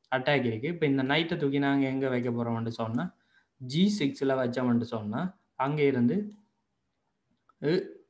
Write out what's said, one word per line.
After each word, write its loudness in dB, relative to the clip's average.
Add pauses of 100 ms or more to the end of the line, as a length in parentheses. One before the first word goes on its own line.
(160)
அட்டாக் 2
இருக்கு. -2
இப்ப -2
இந்த 2
நைட்டை 0
தூக்கி 0
நாங்க 2
எங்க -2
வைக்க 0
போறோம்னு -2
சொன்னா, -6 (420)
ஜி 0
சிக்ஸ்ல -2
வச்சோம்னு 2
சொன்னா, -4 (160)
அங்க 0
இருந்து, 2 (1300)
அ, 2 (280)